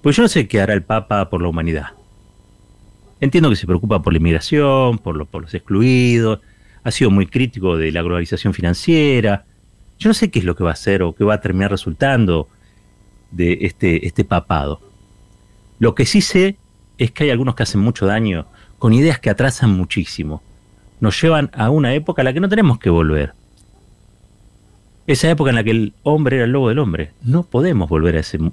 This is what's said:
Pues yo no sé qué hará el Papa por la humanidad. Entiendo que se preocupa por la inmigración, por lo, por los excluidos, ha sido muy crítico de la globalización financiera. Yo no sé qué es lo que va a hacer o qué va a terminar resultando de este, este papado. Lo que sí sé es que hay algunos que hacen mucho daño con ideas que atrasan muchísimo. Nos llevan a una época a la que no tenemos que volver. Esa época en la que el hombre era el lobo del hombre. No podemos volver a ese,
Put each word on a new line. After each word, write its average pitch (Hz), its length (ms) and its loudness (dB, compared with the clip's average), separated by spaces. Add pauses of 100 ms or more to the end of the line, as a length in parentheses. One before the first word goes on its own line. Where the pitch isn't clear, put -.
Pues 143 140 2
yo 240 80 4
no 226 40 4
sé 131 200 0
qué 104 140 0
hará 101 120 0
el 95 100 0
Papa 107 460 -2
por 85 120 -2
la 87 60 -2
humanidad. 80 440 -4 (1300)
Entiendo 147 280 2
que 107 60 2
se 87 100 -6
preocupa 90 360 0
por 82 100 0
la 80 60 2
inmigración, 127 800 2
por 80 180 -8
lo, 76 100 -8
por 78 180 -14
los 80 100 -16
excluidos, 117 880 0 (420)
ha 117 80 -4
sido 120 180 0
muy 98 160 4
crítico 95 520 -2
de 80 140 -2
la 85 100 -4
globalización 87 520 -4
financiera. 117 920 0 (520)
Yo 214 120 0
no 226 40 4
sé 214 160 0
qué 113 100 -2
es 90 60 -4
lo 87 100 0
que 95 80 -4
va 85 80 0
a - 20 -2
hacer 98 300 0
o 85 120 -2
qué - 80 -2
va 104 120 2
a 95 60 -8
terminar 95 300 -2
resultando 95 800 0 (840)
de 87 300 0
este, 87 440 -2
este - 200 -2
papado. 73 560 -4 (960)
Lo 113 160 2
que 123 100 2
sí - 160 2
sé 190 360 0 (400)
es 117 140 -2
que - 120 -4
hay 147 60 2
algunos 123 260 0
que 117 80 -4
hacen 101 180 0
mucho 113 240 0
daño 101 400 -2 (340)
con 113 140 4
ideas 139 260 2
que 120 100 -2
atrasan 120 400 0
muchísimo. 85 720 -4 (560)
Nos 104 220 0
llevan 156 320 2
a 110 160 0
una 139 240 2
época 151 280 -2
a 131 40 2
la 131 80 0
que 160 60 -2
no 190 100 0
tenemos 185 300 2
que 95 100 -2
volver. 78 440 0 (1700)
Esa 156 220 2
época 151 200 0
en 120 60 2
la 113 80 0
que 113 80 0
el 113 220 0 (100)
hombre 143 340 0
era 120 80 2
el 120 60 0
lobo 131 180 0
del 127 100 0
hombre. 80 320 -4 (100)
No 143 220 0
podemos 123 460 0
volver 80 280 2
a - 20 0
ese, 78 200 -6 (140)